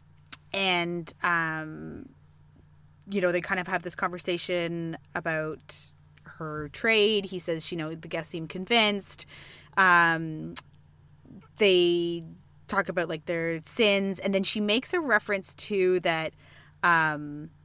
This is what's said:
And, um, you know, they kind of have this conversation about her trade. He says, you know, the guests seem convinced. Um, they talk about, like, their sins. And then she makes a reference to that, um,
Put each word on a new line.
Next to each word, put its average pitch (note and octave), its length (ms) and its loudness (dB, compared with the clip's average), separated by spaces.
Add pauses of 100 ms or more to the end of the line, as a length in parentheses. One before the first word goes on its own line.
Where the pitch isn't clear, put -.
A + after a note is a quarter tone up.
(520)
And, F3 600 -2 (120)
um, D#3+ 840 -2 (1000)
you G3 120 0
know, F3+ 100 4
they F3 100 0
kind F#3 180 -2
of F3 80 -6
have F#3 160 -2
this F3 120 -10
conversation E3+ 1000 -4 (180)
about D#3+ 760 -6 (320)
her D3+ 460 -10
trade. G#3+ 560 4
He F#3 140 -8
says, E3 320 -4
you F3 60 -6
know, D#3+ 180 -4
the E3 120 -14
guests E3 240 -6
seem D#3+ 160 -8
convinced. G#3 800 0 (520)
Um, E3 800 4 (1000)
they F3 680 4 (440)
talk G3 220 -2
about, E3+ 200 -2
like, D#3+ 160 -6
their E3 380 -2
sins. G3 540 2
And G3+ 160 -2
then G3 100 2
she - 160 -2
makes G#3 320 0
a F4+ 80 0
reference G#3+ 560 0
to F#3 440 2
that, E3 340 -2 (480)
um, D3+ 680 2 (140)